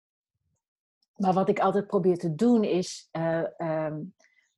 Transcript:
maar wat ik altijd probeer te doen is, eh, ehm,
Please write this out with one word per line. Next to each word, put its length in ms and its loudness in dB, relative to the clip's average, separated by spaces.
maar 180 0
wat 160 2
ik 100 2
altijd 280 0
probeer 300 2
te 180 -4
doen 280 4
is, 480 -2
eh, 480 -4
ehm, 400 -4